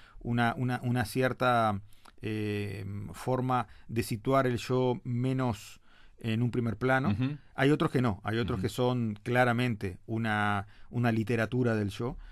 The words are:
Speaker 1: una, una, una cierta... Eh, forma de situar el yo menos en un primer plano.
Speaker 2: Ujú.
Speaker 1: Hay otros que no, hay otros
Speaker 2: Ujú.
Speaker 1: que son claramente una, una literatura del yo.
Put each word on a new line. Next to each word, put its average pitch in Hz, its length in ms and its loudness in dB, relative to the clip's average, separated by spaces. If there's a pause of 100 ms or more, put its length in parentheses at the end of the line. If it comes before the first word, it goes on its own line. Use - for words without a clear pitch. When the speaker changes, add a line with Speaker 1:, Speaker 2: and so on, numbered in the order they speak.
(200)
Speaker 1:
una, 120 360 0
una, 123 260 -2
una 123 220 0
cierta... 120 760 2 (400)
Eh, 104 640 -4 (260)
forma 127 540 -2 (220)
de 110 140 -2
situar 131 440 2
el 123 120 2
yo 127 460 0
menos 127 760 -2 (420)
en 113 200 0
un 123 80 2
primer 117 260 -2
plano. 131 340 2
Speaker 2:
Ujú. 131 280 -2 (160)
Speaker 1:
Hay 135 160 4
otros 151 200 4
que 135 120 2
no, 104 220 0
hay 107 120 -2
otros 117 220 -2
Speaker 2:
Ujú. 92 40 -4
Speaker 1:
que 113 60 0
son 123 540 0
claramente 120 840 2
una, 104 600 0 (240)
una 120 220 2
literatura 113 600 2
del 104 140 0
yo. 120 300 -6 (140)